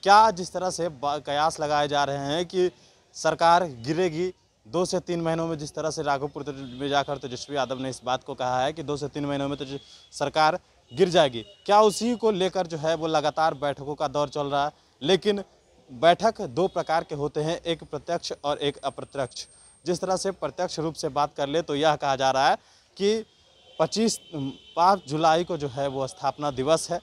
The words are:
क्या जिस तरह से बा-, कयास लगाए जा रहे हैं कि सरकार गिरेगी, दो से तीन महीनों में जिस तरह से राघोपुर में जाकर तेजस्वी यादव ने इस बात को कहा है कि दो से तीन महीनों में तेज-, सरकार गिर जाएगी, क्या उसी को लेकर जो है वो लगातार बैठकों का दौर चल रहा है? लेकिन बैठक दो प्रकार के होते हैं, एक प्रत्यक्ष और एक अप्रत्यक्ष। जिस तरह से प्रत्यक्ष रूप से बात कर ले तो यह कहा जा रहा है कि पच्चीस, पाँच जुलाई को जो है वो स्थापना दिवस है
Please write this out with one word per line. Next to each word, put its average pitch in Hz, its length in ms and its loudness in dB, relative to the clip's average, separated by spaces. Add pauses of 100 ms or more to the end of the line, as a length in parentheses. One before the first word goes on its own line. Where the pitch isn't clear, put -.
क्या 214 280 10
जिस 180 220 -6
तरह 185 160 -2
से 165 200 -4
बा-, 143 360 -4
कयास 147 340 0
लगाए 147 280 0
जा 143 160 0
रहे 139 140 -2
हैं 143 280 -2
कि 180 240 0 (460)
सरकार 170 480 4 (220)
गिरेगी, 165 420 0 (380)
दो 135 200 -2
से 185 140 -2
तीन 170 220 -4
महीनों 165 260 -2
में 165 100 -4
जिस 147 180 -10
तरह 156 160 -2
से 156 120 -6
राघोपुर 143 400 -2 (360)
में 143 100 -4
जाकर 139 280 0
तेजस्वी 131 380 -10
यादव 131 240 -2
ने 131 100 -6
इस 123 160 -10
बात 127 180 -2
को 143 100 -10
कहा 127 300 -2
है 151 100 -2
कि 160 100 -10
दो 143 140 -4
से 143 100 -8
तीन 143 180 -6
महीनों 143 240 -4
में 143 80 -6
तेज-, 139 220 -10 (320)
सरकार 156 480 0 (320)
गिर 170 180 4
जाएगी, 147 320 4 (240)
क्या 202 160 6
उसी 220 340 2
को 220 160 0
लेकर 185 360 0
जो 160 100 -8
है 160 180 0
वो 160 120 -4
लगातार 156 460 2
बैठकों 143 420 -4
का 151 120 -2
दौर 143 220 -2
चल 147 180 -4
रहा 139 180 0
है? 147 60 -4 (300)
लेकिन 196 420 2 (460)
बैठक 170 520 4
दो 165 260 0
प्रकार 165 360 -2
के 160 120 -10
होते 147 260 -4
हैं, 160 200 -2
एक 165 220 -4
प्रत्यक्ष 160 480 -6 (120)
और 143 160 0
एक 143 180 -2
अप्रत्यक्ष। 135 680 -8 (400)
जिस 165 160 -2
तरह 190 160 0
से 196 140 -2
प्रत्यक्ष 170 480 -6
रूप 160 140 -4
से 156 160 -6
बात 143 260 -2
कर 143 120 -2
ले 151 140 0
तो 151 140 -4
यह 147 200 2
कहा 139 200 0
जा 131 160 2
रहा 135 180 4
है 196 60 4 (420)
कि 214 280 0 (540)
पच्चीस, 196 400 0 (560)
पाँच 180 320 4
जुलाई 160 360 2
को 170 140 -6
जो 143 100 -6
है 139 200 -4
वो 135 200 -4
स्थापना 147 440 -4
दिवस 131 400 0
है 175 120 -4